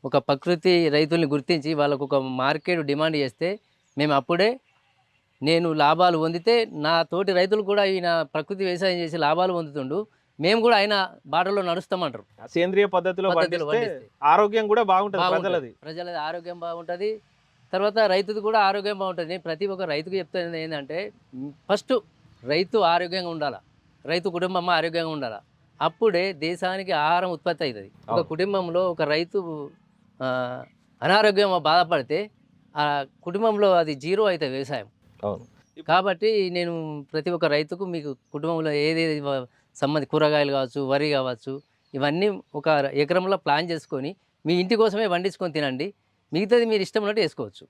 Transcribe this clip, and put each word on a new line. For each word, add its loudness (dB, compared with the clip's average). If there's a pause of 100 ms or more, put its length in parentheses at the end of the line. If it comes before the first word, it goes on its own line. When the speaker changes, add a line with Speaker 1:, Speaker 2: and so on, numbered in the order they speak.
Speaker 1:
ఒక 0
ప్రకృతి 2
రైతుల్ని 2
గుర్తించి -2
వాళ్ళకు 0
ఒక -2
మార్కెట్ 0
డిమాండ్ -2
చేస్తే -4 (380)
మేము 2
అప్పుడే, 2 (800)
నేను 2
లాభాలు 4
పొందితే 2
నా 0
తోటి -2
రైతులు 2
కూడా 2
ఈయన 0
ప్రకృతి -6
వ్యవసాయం 0
చేసి -4
లాభాలు 2
పొందుతుండు, -6 (320)
మేము 2
కూడా 4
ఆయన 2 (180)
బాటలో 0
నడుస్తామంటారు. -4 (200)
Speaker 2:
ఆ -16
సేంద్రియ 2
పద్ధతిలో 0
Speaker 1:
పద్ధతిలో 0
Speaker 2:
పండిస్తే -2
Speaker 1:
పండిస్తే. -12 (140)
Speaker 2:
ఆరోగ్యం 4
కూడా 4
బాగుంటది 2
Speaker 1:
బాగుంటది. 2
Speaker 2:
ప్రజలది. -4
Speaker 1:
ప్రజలది -10
ఆరోగ్యం -8
బాగుంటది. -6 (520)
తర్వాత 0
రైతుది 2
కూడా 2
ఆరోగ్యం 0
బాగుంటది. -4
నేను -8
ప్రతి -6
ఒక్క -6
రైతుకు -4
చెప్తున్నది -6
ఏంటంటే, -8 (340)
ఫస్ట్ -4 (500)
రైతు -2
ఆరోగ్యంగా 2
ఉండాలా, -6 (460)
రైతు -2
కుటుంబం -2
ఆరోగ్యంగా 0
ఉండాలా. -6 (420)
అప్పుడే 2
దేశానికి -4
ఆహారం 2
ఉత్పత్తి -4
అవుతది. -6 (120)
ఒక -16
Speaker 2:
అవును. 2
Speaker 1:
కుటుంబంలో -2
ఒక -4
రైతు, -2 (520)
ఆ, -4 (400)
అనారోగ్యం 4
బాధపడితే 2 (480)
ఆ 0 (180)
కుటుంబంలో 2
అది 4
జీరో -2
అవుతుంది 0
వ్యవసాయం. -6 (360)
Speaker 2:
అవును. -4 (360)
Speaker 1:
కాబట్టి 0
నేను -6
ప్రతి -4
ఒక్క 0
రైతుకు 0
మీకు -8
కుటుంబంలో -4
ఏదేది 0
వ-, -4 (300)
సంబంధి -2
కూరగాయలు 2
కావచ్చు, -2
వరి 2
కావచ్చు, -4 (320)
ఇవన్నీ 0 (140)
ఒక -4 (260)
ఎకరంలో 0
ప్లాన్ 0
చేసుకొని -6 (300)
మీ 2
ఇంటి 2
కోసమే 2
పండించుకొని -2
తినండి, -4 (400)
మిగతాది 2
మీరు 0
ఇష్టం -2
ఉన్నట్టు -2
వేసుకోవచ్చు. -6